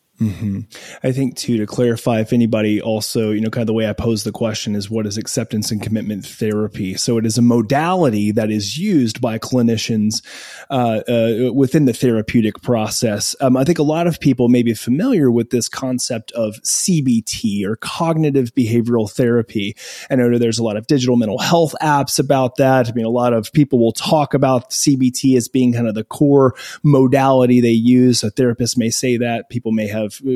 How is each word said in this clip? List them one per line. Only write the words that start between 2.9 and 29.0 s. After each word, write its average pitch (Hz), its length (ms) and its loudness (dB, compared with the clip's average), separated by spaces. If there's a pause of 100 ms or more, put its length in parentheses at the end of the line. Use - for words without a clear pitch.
you 107 100 -2
know, 110 100 -4
kind 120 120 -4
of 107 60 -2
the 110 40 -2
way 110 160 0
I 104 40 -4
pose 113 320 -2
the 107 80 -6
question 110 420 -4
is, 101 160 -6
what 110 160 -4
is 101 100 -8
acceptance 107 540 -6
and 104 100 -4
commitment 104 460 -4
therapy? 104 720 -4
So 117 220 -2
it 110 60 0
is 110 140 -2
a 120 40 4
modality 120 880 2
that 110 180 0
is 104 260 -4
used 151 440 0
by 113 180 -2
clinicians, 110 840 0 (460)
uh, 117 380 0
uh, 117 440 0
within 139 320 2
the 123 80 2
therapeutic 110 680 0
process. 107 800 -2
Um, 131 160 2
I 131 60 0
think 165 160 0
a 156 60 0
lot 160 240 0
of 165 100 -2
people 127 300 2
may 120 160 4
be 117 100 0
familiar 156 560 0
with 117 200 0
this 120 180 -2
concept 123 640 -8
of 110 320 -4
C - 360 0
B 120 220 2
T 101 420 -4
or 107 120 -4
cognitive 151 800 0
behavioral 117 520 0
therapy. 117 680 -2 (340)
I 139 60 0
know 120 200 4
there's 113 220 0
a 117 60 0
lot 107 120 -2
of 113 120 -6
digital 127 260 2
mental 107 240 0
health 165 420 0
apps 143 380 0
about 135 380 0
that. 156 320 4
I 113 40 -6
mean, 113 140 -2
a - 20 -2
lot 120 260 0
of 110 180 -4
people 143 260 2
will 113 140 4
talk - 420 0
about 131 380 0
C 143 240 2
B 127 160 2
T 131 240 2
as 117 100 0
being 123 280 0
kind 117 120 -2
of 107 80 -4
the 110 80 -4
core 139 540 4 (260)
modality 131 800 4
they 117 100 4
use. 123 540 4
A 107 60 -4
therapist 120 460 -2
may 113 140 0
say 123 280 -2